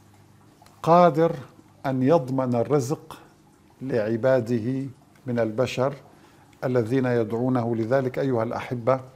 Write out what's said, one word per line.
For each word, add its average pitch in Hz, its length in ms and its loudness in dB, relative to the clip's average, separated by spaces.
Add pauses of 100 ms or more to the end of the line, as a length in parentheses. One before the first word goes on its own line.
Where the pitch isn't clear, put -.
(840)
قادر 165 480 6 (540)
أن 131 180 -2
يضمن 131 520 2
الرزق 123 600 -2 (640)
لعباده 120 1040 -2 (420)
من 120 120 -2
البشر 120 540 -2 (680)
الذين 127 420 0
يدعونه. 120 720 -2
لذلك 123 440 -2
أيها 131 240 0
الأحبة، 120 560 -2 (160)